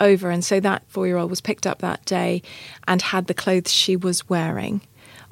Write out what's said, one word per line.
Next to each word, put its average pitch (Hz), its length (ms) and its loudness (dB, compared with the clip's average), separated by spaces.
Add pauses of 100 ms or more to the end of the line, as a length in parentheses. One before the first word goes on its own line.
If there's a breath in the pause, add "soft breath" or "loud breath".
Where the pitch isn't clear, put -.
over. 190 300 6
And 175 120 0
so 196 180 2
that 196 280 0
four-year-old 180 420 0
was 180 120 -6
picked - 240 -2
up - 140 -2
that - 260 -4
day 175 340 0 (480 loud breath)
and 185 140 2
had 185 240 -2
the 180 80 -2
clothes 185 360 0
she - 240 2
was 180 360 -2
wearing 180 500 -2 (520 loud breath)